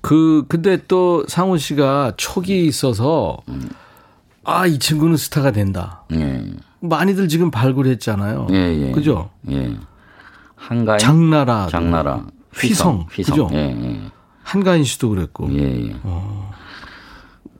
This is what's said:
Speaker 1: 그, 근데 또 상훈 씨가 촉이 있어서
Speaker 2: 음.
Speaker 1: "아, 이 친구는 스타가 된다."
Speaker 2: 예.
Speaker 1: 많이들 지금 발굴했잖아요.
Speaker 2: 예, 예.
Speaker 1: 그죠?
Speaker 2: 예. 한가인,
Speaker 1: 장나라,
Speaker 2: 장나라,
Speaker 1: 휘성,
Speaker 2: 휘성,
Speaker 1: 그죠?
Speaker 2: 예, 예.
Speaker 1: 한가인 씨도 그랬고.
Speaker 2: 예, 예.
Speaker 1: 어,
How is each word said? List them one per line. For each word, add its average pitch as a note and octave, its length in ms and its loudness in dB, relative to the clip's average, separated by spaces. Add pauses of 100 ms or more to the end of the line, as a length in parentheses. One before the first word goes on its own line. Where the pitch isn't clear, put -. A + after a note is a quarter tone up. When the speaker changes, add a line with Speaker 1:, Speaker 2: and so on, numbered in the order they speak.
Speaker 1:
그, D#3 460 4
근데 E3+ 300 2 (100)
또 F3+ 400 2
상훈 F3+ 300 0
씨가 C#3 580 0
촉이 F#3+ 520 -2
있어서 B2 720 0 (100)
Speaker 2:
음. C2 200 -8 (720)
Speaker 1:
"아, F3 240 0
이 D#3+ 100 2
친구는 D#3 400 2
스타가 C#3 320 0
된다." F#2+ 540 -2 (100)
Speaker 2:
예. C#2 320 -2 (360)
Speaker 1:
많이들 F3+ 460 0
지금 E3 220 2
발굴했잖아요. B2 1000 0
Speaker 2:
예, E2+ 360 2
예. C2 40 -2
Speaker 1:
그죠? G#2 400 0 (180)
Speaker 2:
예. B1+ 260 -4 (800)
한가인, A2 440 0
Speaker 1:
장나라, C#3 720 4
Speaker 2:
장나라, E2 560 0 (280)
Speaker 1:
휘성, C#3+ 560 2
Speaker 2:
휘성, - 240 -2
Speaker 1:
그죠? B2 180 2
Speaker 2:
예, C#2 280 -2
예. D#2+ 200 -6 (420)
Speaker 1:
한가인 F#3 400 2
씨도 A#2+ 260 -2
그랬고. F2+ 440 -4
Speaker 2:
예, B1 340 -2
예. G#1 160 -10
Speaker 1:
어, G2 480 -8 (1080)